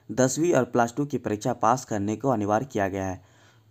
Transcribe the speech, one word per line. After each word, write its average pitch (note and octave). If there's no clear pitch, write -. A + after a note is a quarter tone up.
दसवीं C3
और C3
प्लस A#2+
टू D3
की C3
परीक्षा G#2+
पास A#2
करने G#2+
को A#2+
अनिवार्य A2
किया G2
गया F#2+
है, F2+